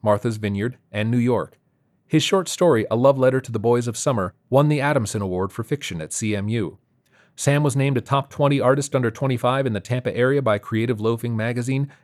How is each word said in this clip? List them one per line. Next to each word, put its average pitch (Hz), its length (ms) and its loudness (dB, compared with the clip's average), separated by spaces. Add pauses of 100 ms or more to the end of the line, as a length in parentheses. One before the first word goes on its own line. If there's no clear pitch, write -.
Martha's 107 360 2
Vineyard, 107 380 -4 (140)
and 107 180 -2
New 120 100 0
York. 117 420 -2 (480)
His 156 160 2
short 190 240 0
story, 139 420 2
A 113 60 2
Love 135 200 2
Letter 127 240 2
to 117 120 -10
the 110 80 -4
Boys 120 260 0
of 117 100 -6
Summer, 107 380 -2 (160)
won 143 180 4
the 147 120 0
Adamson 127 420 -2
Award 92 300 -2
for 117 100 -8
Fiction - 380 -6
at 78 120 -10
C 104 220 -2
M 101 140 -4
U. 110 300 -4 (580)
Sam 143 260 2
was 135 140 0
named 135 200 2
a 113 40 0
top 139 280 -2
twenty 143 320 2
artist 139 340 2
under 120 180 0
twenty-five 127 540 0
in 117 60 0
the 104 60 -2
Tampa 123 380 -4
area 131 260 2
by 107 160 2
Creative 113 420 -2
Loafing 117 360 -2
magazine 123 560 -2 (120)